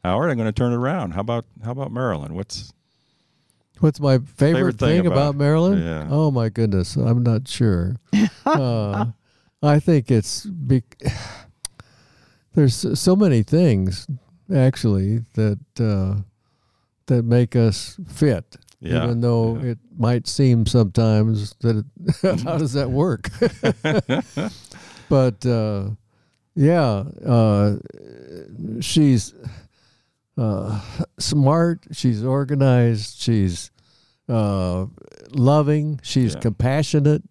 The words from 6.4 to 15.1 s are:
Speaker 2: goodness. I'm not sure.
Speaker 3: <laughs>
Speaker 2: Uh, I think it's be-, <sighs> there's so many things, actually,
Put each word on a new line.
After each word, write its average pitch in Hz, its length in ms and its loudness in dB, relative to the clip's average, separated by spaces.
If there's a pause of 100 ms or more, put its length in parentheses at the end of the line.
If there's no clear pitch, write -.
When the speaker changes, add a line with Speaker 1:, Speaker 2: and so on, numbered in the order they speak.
Speaker 2:
goodness. 98 460 -2
I'm 120 280 2
not 117 240 0
sure. 95 480 0 (180)
Speaker 3:
<laughs> 208 320 0
Speaker 2:
Uh, 113 640 0 (540)
I 147 180 4
think 147 300 2
it's - 360 0
be-, 139 360 -2 (200)
<sighs> - 1500 -14
there's 135 440 2
so 180 160 4
many 165 280 4
things, 101 640 0 (460)
actually, 113 680 2 (140)